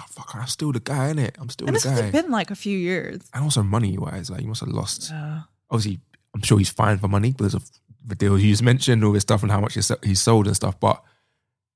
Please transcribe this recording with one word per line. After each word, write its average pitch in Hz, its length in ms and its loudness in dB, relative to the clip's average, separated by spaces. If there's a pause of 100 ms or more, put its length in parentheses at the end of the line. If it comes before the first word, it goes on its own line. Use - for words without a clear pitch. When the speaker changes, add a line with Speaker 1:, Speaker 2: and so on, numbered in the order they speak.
Speaker 1:
"Oh, - 80 -18
fuck, - 260 -18
I'm 123 140 -10
still 151 240 -4
the 120 80 -2
guy, 139 320 -2
innit? 143 260 -4
I'm 123 100 -12
still - 200 -8
Speaker 2:
And 139 80 0
Speaker 1:
the 453 40 0
Speaker 2:
this - 40 -2
has 127 160 0
Speaker 1:
guy." 104 100 -2
Speaker 2:
been, 311 220 0
like, 208 180 -2
a 202 60 -8
few 202 200 -4
years. 180 440 -4 (120)
Speaker 1:
And 131 120 -2
also 147 180 2
money-wise, 95 680 -2
like, 92 120 -8
you 113 60 -6
must 110 120 -8
have - 100 -8
lost. - 400 -6
Speaker 2:
Yeah. 156 320 -10 (280)
Speaker 1:
Obviously, 104 300 -2 (340)
I'm 104 80 -6
sure 107 160 4
he's 95 120 2
fine 104 280 2
for 101 80 -2
money 101 260 2
because 101 220 0
of - 160 -6 (340)
the 110 120 -10
deals 98 260 4
you 104 80 6
just 107 140 4
mentioned, 120 400 4
all 104 80 4
this 101 100 4
stuff 107 220 0
and 104 80 2
how 101 80 2
much 104 140 -2
he's, 110 180 0 (100)
he's 98 180 0
sold 110 280 4
and 101 80 0
stuff. 95 240 -2
But 101 220 0 (720)